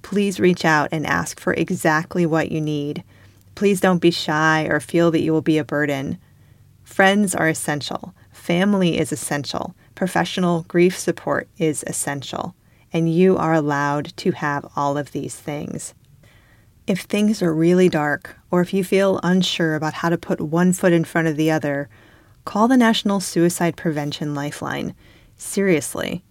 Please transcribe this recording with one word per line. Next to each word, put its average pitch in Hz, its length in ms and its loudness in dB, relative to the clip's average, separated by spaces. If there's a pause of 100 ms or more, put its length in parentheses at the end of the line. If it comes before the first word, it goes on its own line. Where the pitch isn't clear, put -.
Please 202 400 -2
reach 180 240 2
out 151 280 4
and 156 140 -4
ask 165 320 -4
for - 140 -2
exactly 170 720 0
what 160 260 0
you 160 80 -4
need. 151 460 -6 (500)
Please 202 280 2
don't 185 160 4
be 170 120 4
shy 156 520 2
or 151 180 0
feel 170 300 2
that 160 100 2
you 160 100 0
will 156 120 2
be 156 160 2
a 151 60 -2
burden. 147 520 -2 (680)
Friends 196 520 2
are 160 140 0
essential. - 640 -6 (260)
Family 185 580 2
is 151 140 -2
essential. - 640 -6 (200)
Professional 175 680 -2
grief 180 360 2
support 147 480 -4 (120)
is 156 280 -2
essential. - 680 -8 (360)
And 165 220 0
you 185 240 6
are 160 160 0
allowed 147 640 0
to - 160 -2
have 143 420 -4
all 143 220 -2
of 143 160 -6
these - 240 -8
things. - 560 -10 (920)
If 185 160 -2
things 208 400 0
are 170 120 2
really 175 360 4
dark, 147 460 -2 (140)
or 180 120 2
if 175 100 -2
you 196 100 0
feel 190 400 2
unsure 175 520 2
about 156 180 -2
how - 160 -4
to 170 80 2
put 170 240 -4
one 170 320 2
foot 175 220 4
in 165 100 2
front 165 240 -2
of 151 80 -2
the 156 140 2
other, 147 400 -2 (560)
call 214 200 2
the 262 120 6
National 214 420 2
Suicide 175 560 0
Prevention 147 580 -4
Lifeline. 143 600 -6 (420)
Seriously, - 960 -2